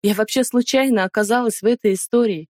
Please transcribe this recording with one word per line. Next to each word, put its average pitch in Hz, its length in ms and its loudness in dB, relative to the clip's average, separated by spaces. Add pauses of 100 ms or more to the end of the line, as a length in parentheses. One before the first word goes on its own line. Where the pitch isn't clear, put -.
Я 202 120 2
вообще 214 300 0
случайно 247 600 0
оказалась 214 580 -2
в 196 40 0
этой 226 280 2
истории. 196 540 -2 (120)